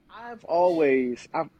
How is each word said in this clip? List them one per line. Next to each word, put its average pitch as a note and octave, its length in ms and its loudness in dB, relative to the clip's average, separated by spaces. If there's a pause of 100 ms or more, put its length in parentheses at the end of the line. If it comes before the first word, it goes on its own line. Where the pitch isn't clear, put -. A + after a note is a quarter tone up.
I've A3+ 360 -20
always, D3 880 0
I've D#3 160 -6 (100)